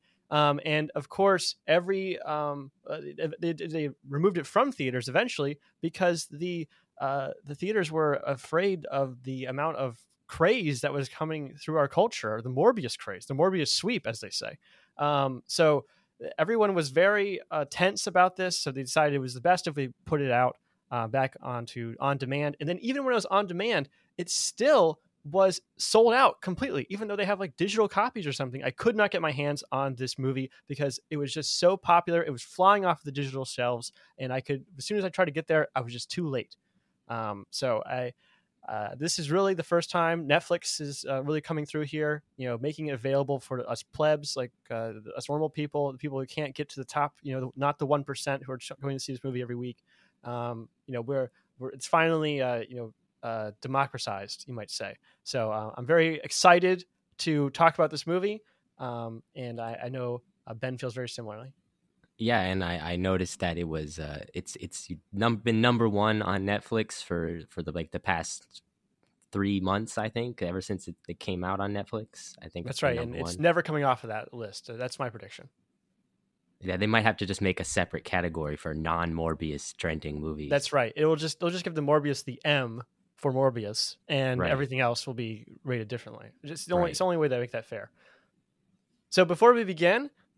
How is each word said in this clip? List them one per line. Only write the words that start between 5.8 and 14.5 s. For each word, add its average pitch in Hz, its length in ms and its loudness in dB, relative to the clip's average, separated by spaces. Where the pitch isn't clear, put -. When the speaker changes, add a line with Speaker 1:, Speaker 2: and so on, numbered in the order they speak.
Speaker 1:
because 170 480 0
the, 170 360 -6
uh, 135 340 -2
the 147 100 -12
theaters 180 380 0
were 156 220 4
afraid 165 600 0
of 131 380 -2
the 131 200 -6
amount 139 320 -2
of 127 240 -4
craze 165 520 4
that 139 140 0
was 139 160 -2
coming 156 520 -6
through 156 140 -2
our 143 120 4
culture, 117 540 0
the 123 60 -6
Morbius 160 480 2
craze, - 300 -12
the - 80 -6
Morbius 175 340 2
sweep, - 380 -2
as 113 140 -4
they 101 100 -12
say. - 260 -8